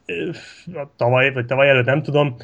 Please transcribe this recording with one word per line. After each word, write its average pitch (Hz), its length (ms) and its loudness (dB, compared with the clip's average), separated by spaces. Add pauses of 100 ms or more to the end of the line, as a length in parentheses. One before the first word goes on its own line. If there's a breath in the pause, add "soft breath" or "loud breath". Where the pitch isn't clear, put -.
ö, - 240 -8 (640 loud breath)
tavaly, 127 360 2
vagy 127 140 -6
tavaly 135 220 2
előtt, 127 180 4
nem 139 160 0
tudom, 143 420 0